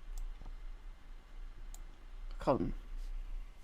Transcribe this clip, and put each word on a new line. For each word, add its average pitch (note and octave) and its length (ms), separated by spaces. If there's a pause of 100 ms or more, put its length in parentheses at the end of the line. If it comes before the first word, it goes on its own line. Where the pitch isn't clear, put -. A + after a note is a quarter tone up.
(2250)
Bakalım. - 380 (920)